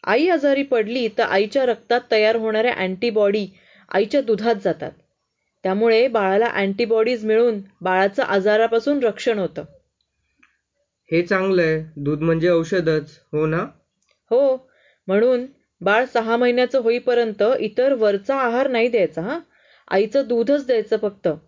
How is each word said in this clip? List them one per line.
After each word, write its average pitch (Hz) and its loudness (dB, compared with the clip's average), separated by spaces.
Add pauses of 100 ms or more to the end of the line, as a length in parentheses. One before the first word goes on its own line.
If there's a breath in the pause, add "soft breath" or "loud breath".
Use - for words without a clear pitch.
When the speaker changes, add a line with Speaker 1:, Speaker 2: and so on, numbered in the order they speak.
Speaker 1:
आई 269 2
आजारी 277 2
पडली 233 -2
तर 220 -2
आईच्या 214 0
रक्तात 240 -2 (100)
तयार 220 2
होणाऱ्या 220 -2
अँटीबॉडी 202 0 (420 soft breath)
आईच्या 220 0
दुधात 226 0
जातात. 160 -4 (720)
त्यामुळे 220 2
बाळाला 208 0
अँटीबॉडीज 220 -2
मिळून 220 2 (220)
बाळाचं 190 0
आजारापासून 226 0
रक्षण 220 -2
होतं. 160 -6 (1500)
Speaker 2:
हे 165 2
चांगलं 185 0
आहे. 160 -2
दूध 147 -4
म्हणजे 165 0
औषधच, 160 -2 (120)
हो 151 -2
ना? 160 -2 (640)
Speaker 1:
हो, 262 0 (380 soft breath)
म्हणून 240 2 (360)
बाळ 208 2
सहा 233 -2
महिन्याचं 247 2
होईपर्यंत 233 0 (160)
इतर 247 0
वरचा 214 0
आहार 254 0
नाही 240 0
द्यायचा 185 0
हा. 269 -6 (480 soft breath)
आईचं 220 0
दूधच 240 0
द्यायचं 220 0
फक्त. 202 -4 (200)